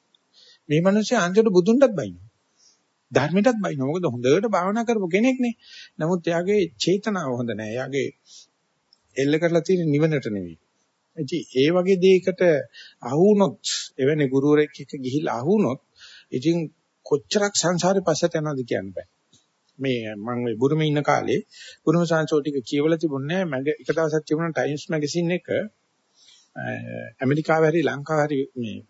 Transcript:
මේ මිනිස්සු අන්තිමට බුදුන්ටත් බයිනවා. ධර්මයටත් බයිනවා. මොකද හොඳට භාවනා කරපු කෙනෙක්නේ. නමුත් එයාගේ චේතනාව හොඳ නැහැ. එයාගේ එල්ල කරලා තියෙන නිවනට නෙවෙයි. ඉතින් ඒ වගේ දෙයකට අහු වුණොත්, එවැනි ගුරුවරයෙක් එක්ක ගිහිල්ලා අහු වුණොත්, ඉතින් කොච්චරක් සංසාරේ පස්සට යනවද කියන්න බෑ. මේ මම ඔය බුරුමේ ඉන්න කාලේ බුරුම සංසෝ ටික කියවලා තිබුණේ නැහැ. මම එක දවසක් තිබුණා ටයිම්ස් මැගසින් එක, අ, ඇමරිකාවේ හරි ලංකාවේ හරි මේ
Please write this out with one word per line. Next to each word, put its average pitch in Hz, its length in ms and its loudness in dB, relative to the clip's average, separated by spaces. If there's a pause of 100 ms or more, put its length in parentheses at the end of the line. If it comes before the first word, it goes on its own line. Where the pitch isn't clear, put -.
(680)
මේ 147 120 2
මිනිස්සු 202 360 2
අන්තිමට 196 360 2
බුදුන්ටත් 226 400 4
බයිනවා. 101 360 -10 (840)
ධර්මයටත් 185 460 2
බයිනවා. 156 300 -2
මොකද 170 180 -2
හොඳට 135 420 2
භාවනා 196 360 -2
කරපු 214 240 -2
කෙනෙක්නේ. 240 460 0 (400)
නමුත් 165 300 -2
එයාගේ 175 360 0 (160)
චේතනාව 185 560 -2
හොඳ 120 180 -4
නැහැ. 107 220 -6
එයාගේ 131 360 -4 (1080)
එල්ල 143 200 0
කරලා 165 260 0
තියෙන 175 280 0
නිවනට 147 380 0
නෙවෙයි. 90 300 -8 (600)
ඉතින් 151 240 -6 (120)
ඒ 139 160 4
වගේ 180 280 2
දෙයකට 185 440 4 (560)
අහු 135 240 0
වුණොත්, 202 360 4 (360)
එවැනි 143 320 2
ගුරුවරයෙක් 147 500 2
එක්ක 143 200 -16
ගිහිල්ලා 135 400 -4
අහු 127 140 -2
වුණොත්, 165 300 2 (480)
ඉතින් 139 280 0 (500)
කොච්චරක් - 480 0
සංසාරේ 185 480 0
පස්සට 170 340 0
යනවද 151 280 -4
කියන්න 107 260 -4
බෑ. 87 180 -14 (720)
මේ 131 220 -2 (120)
මම 117 300 -6
ඔය 117 120 -2
බුරුමේ 147 340 0
ඉන්න 147 140 0
කාලේ 139 380 0 (380)
බුරුම 170 240 2
සංසෝ 160 380 0
ටික 139 220 -4
කියවලා 151 360 0
තිබුණේ 156 420 -4
නැහැ. 147 200 -4
මම 135 100 -4
එක - 180 -6
දවසක් 156 360 -2
තිබුණා 160 280 -2
ටයිම්ස් 139 340 -4
මැගසින් 160 440 -2
එක, 175 160 -4 (1120)
අ, 64 80 -12 (520)
ඇමරිකාවේ 156 540 2
හරි 165 120 0
ලංකාවේ 143 440 -2
හරි 151 120 -2 (160)
මේ 110 220 -6 (140)